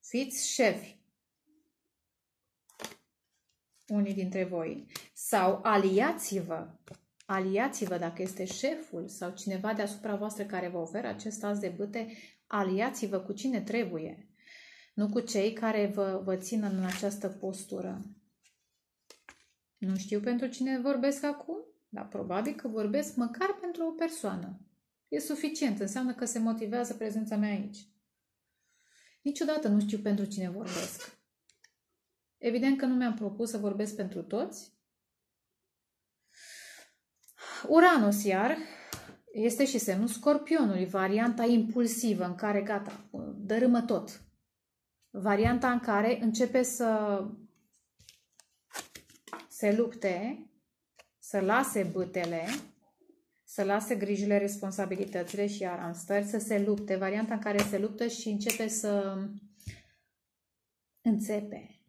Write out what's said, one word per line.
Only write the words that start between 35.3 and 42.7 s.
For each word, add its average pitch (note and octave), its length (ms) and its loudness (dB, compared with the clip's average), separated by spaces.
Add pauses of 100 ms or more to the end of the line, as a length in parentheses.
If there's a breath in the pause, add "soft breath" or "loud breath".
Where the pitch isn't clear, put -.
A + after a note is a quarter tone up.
Uranus, D4 560 10
iar, G#3 320 4 (760 loud breath)
este A#3 340 4
și C4 120 2
semnul G3+ 300 2
Scorpionului, C#4+ 800 4
varianta G#3+ 580 2
impulsivă A3+ 800 4
în F3+ 100 -2
care, G3+ 280 0
gata, G3+ 460 -6 (280)